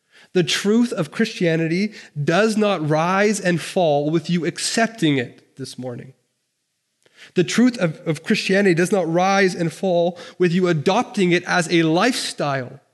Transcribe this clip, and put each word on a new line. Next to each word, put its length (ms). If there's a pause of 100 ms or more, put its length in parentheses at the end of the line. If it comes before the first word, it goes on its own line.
(320)
the 120
truth 480
of 180
Christianity 800 (300)
does 340
not 320
rise 520
and 200
fall 500
with 200
you 160
accepting 720
it 380
this 200
morning. 380 (1200)
The 100
truth 340
of, 280
of 160
Christianity 520
does 180
not 200
rise 420
and 180
fall 460 (200)
with 140
you 160
adopting 640
it 120
as 260
a 120
lifestyle 1000 (140)